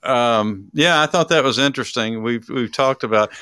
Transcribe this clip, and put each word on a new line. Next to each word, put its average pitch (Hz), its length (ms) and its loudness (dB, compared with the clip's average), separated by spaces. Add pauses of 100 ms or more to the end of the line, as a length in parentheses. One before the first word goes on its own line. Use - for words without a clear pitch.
um, 107 720 0
yeah, 156 280 2
I 151 60 2
thought 170 200 0
that 160 160 2
was 127 160 0
interesting. 117 640 -2
We've, 117 240 -4
we've 127 240 -4
talked 135 320 0
about 107 280 0 (100)